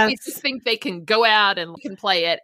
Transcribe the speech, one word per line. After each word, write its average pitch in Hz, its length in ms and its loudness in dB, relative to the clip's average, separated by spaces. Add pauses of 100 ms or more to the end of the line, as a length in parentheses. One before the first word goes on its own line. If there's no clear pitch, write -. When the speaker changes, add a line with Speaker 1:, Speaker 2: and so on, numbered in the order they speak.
Speaker 1:
They 214 80 0
Speaker 2:
Yes. - 120 -12
Speaker 1:
just - 160 -12
think 262 220 -6
they 226 140 -2
can 175 280 -8
go 220 180 2
out 208 340 4
and 165 220 -10
can 190 160 -12
play 180 300 0
it, 170 180 0